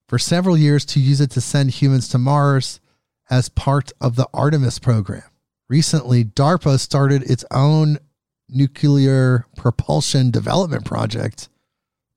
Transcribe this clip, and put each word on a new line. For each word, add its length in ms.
for 100
several 380
years 280
to 160
use 200
it 100
to 100
send 300
humans 380
to 100
Mars 600
as 180
part 420
of 160
the 180
Artemis 440
program. 440
Recently, 560
darpa 540
started 440
its 280
own 480
nuclear 960
propulsion 720
development 540
project, 640